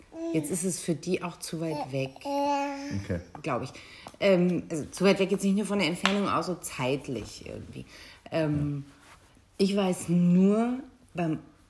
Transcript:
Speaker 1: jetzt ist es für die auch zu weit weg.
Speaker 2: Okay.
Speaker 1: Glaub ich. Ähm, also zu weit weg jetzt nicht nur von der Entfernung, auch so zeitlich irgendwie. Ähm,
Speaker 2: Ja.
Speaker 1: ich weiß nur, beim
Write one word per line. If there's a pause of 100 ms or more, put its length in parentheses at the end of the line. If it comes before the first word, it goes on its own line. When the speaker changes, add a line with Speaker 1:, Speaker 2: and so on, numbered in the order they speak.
(320)
Speaker 1:
jetzt
ist
es
für
die
auch
zu
weit
weg. (920)
Speaker 2:
Okay. (220)
Speaker 1:
Glaub
ich. (480)
Ähm,
also
zu
weit
weg
jetzt
nicht
nur
von
der
Entfernung,
auch
so
zeitlich
irgendwie. (460)
Ähm, (760)
Speaker 2:
Ja.
Speaker 1:
ich
weiß
nur, (340)
beim (320)